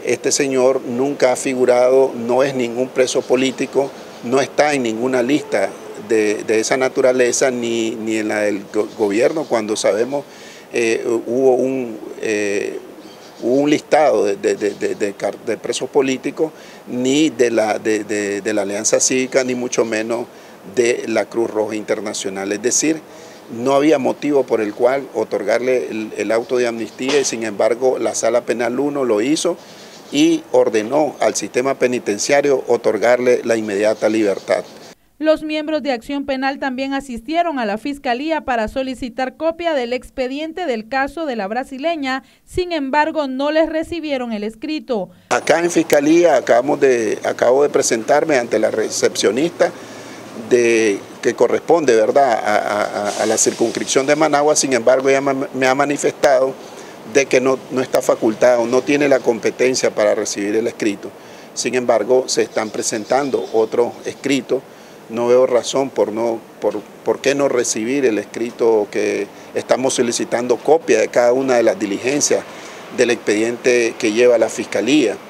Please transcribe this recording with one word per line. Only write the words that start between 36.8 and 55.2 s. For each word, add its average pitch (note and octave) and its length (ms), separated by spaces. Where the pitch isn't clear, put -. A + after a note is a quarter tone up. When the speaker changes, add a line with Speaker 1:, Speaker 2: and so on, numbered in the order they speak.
Speaker 2:
asistieron C#4 640
a A#3 80
la G3+ 100
Fiscalía C#4+ 680
para A#3 260
solicitar C4 680
copia E4 380
del A#3+ 180
expediente C4+ 720
del A3+ 240
caso C#4 380
de C4 80
la G3+ 140
brasileña. C4 760
Sin F4+ 260
embargo, D4+ 560
no C4+ 240
les D#4 180
recibieron D#4 640
el G#3 120
escrito. A3 680
Speaker 1:
Acá B2 280
en E3+ 140
Fiscalía D#3+ 640
acabamos B2+ 420
de, B2 460
acabo B2 400
de D3 40
presentarme B2 680
ante A#2 240
la G#2+ 100
recepcionista A2+ 1000
de, A#2 520
que A#2+ 140
corresponde, B2+ 600
¿verdad?, B2 380
a, G#2 720
a, G2 160
a - 20
la A2 100
circunscripción A2 720
de D3 80
Managua. D3+ 400
Sin C#3+ 180
embargo, B2+ 360
ella C3+ 120